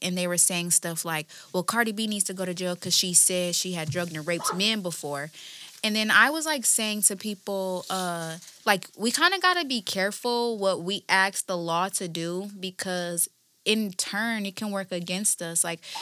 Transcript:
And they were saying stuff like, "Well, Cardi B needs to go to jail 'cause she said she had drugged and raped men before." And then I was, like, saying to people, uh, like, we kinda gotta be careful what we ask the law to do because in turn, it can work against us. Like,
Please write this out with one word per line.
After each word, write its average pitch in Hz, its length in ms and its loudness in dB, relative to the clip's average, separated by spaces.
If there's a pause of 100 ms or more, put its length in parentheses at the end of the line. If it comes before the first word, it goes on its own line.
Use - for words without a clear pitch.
And 180 160 -2
they 180 100 0
were 175 100 0
saying 175 340 2
stuff 170 340 0
like, 156 220 -2 (260)
"Well, 180 100 2
Cardi 226 300 0
B 220 140 -2
needs 208 180 -2
to 190 80 -6
go 185 100 -6
to 180 100 -2
jail 180 220 -2
'cause 180 180 -4
she 175 200 2
said 175 420 4
she 185 160 -2
had 160 180 -4
drugged 175 260 -2
and 156 120 -6
raped 170 260 0
men 208 280 2
before." 151 500 -6 (500)
And 214 140 0
then 214 160 2
I 226 180 8
was, 311 160 -2
like, 302 200 0
saying 214 380 2
to 208 120 4
people, 190 760 -4
uh, 175 480 -2 (280)
like, 202 320 4
we 220 140 2
kinda 359 280 4
gotta 359 240 4
be 262 180 -2
careful 233 760 0
what 190 260 2
we 196 240 -4
ask 190 380 4
the 185 120 -2
law 170 300 0
to 190 220 -4
do 175 500 -4
because 180 680 -4 (340)
in 214 300 2
turn, 214 520 -2
it 190 100 -8
can 214 160 -4
work 196 200 -4
against 180 500 -2
us. 165 220 0
Like, 170 180 -4 (200)